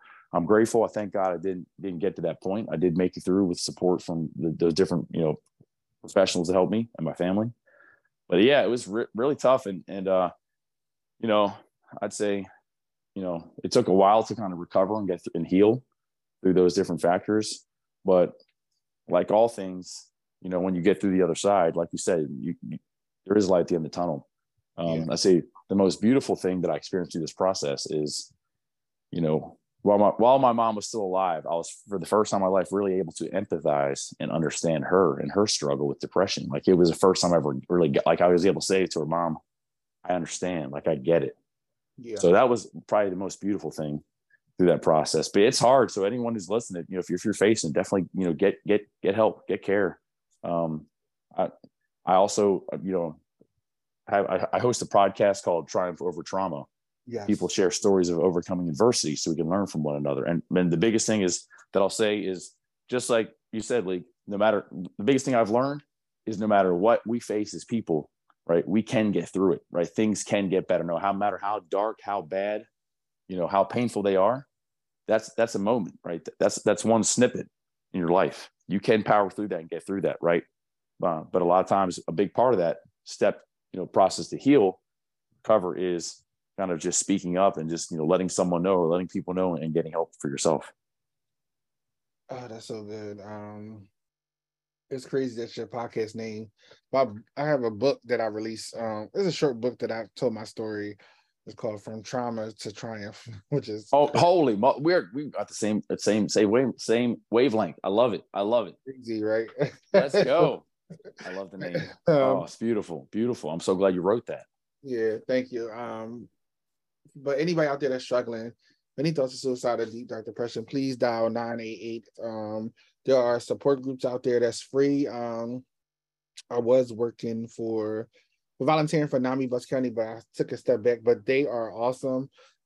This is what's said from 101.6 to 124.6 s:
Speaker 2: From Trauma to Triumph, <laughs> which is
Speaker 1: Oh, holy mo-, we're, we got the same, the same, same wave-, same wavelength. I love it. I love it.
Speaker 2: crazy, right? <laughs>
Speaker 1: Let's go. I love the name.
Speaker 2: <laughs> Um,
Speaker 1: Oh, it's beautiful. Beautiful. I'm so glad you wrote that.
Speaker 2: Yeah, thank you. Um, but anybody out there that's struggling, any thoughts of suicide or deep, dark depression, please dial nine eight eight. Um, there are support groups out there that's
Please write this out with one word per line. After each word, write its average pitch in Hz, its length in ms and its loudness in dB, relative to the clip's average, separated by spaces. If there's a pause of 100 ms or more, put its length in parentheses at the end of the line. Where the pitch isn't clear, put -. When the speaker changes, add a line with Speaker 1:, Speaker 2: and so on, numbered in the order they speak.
Speaker 2:
From 110 200 -12
Trauma 113 500 -6
to 110 200 -14
Triumph, 110 560 -14 (100)
<laughs> - 120 -20
which 135 180 -2
is 107 240 -10
Speaker 1:
Oh, 143 220 6
holy 151 420 4
mo-, 120 240 4
we're, 151 340 0
we 147 120 -8
got 104 220 -8
the - 60 -18
same, 104 340 -2
the 87 100 -4
same, 104 300 0
same 104 220 4
wave-, 120 280 2
same 117 420 0 (100)
wavelength. 110 540 2
I - 40 -2
love 107 260 2
it. 82 100 -8 (100)
I 95 60 -4
love 107 260 0
it. - 80 -16 (100)
Speaker 2:
crazy, 117 380 -8
right? 110 240 -2 (240)
<laughs> - 220 -20
Speaker 1:
Let's 185 320 4
go. 139 400 2 (600)
I 92 60 -12
love 95 200 -12
the - 80 -18
name. 170 180 -6
Speaker 2:
<laughs> - 320 -8
Um, 160 80 8
Speaker 1:
Oh, 131 280 4
it's - 120 -14
beautiful. 95 560 -4
Beautiful. 110 380 -2
I'm 82 100 -6
so 95 140 2
glad 95 200 4
you 90 80 -2
wrote 107 240 0
that. 73 180 -12 (380)
Speaker 2:
Yeah, 113 340 -2 (100)
thank 127 260 -2
you. 117 180 -8
Um, 113 580 -12 (880)
but 139 240 -4
anybody 160 300 2
out 135 120 -4
there 135 100 0
that's 127 140 -4
struggling, 117 480 -4 (460)
any 156 120 0
thoughts 135 240 -2
of 127 60 -14
suicide 123 400 -2
or 113 60 -4
deep, 113 220 -12
dark 110 180 -12
depression, 113 380 -8
please 135 320 -4
dial 117 340 0
nine 117 300 -6
eight 113 220 -10
eight. 113 260 -10 (140)
Um, 110 500 -8 (320)
there 135 120 4
are 120 240 2
support 131 420 -2
groups 131 220 -8
out 127 180 -4
there 120 180 2
that's 117 220 0